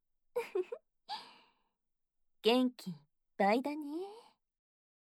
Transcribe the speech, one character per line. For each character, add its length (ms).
<laughs> 460
元 300
気 200
い 20
っ 40
ぱ 160
い 80
だ 140
ね。 20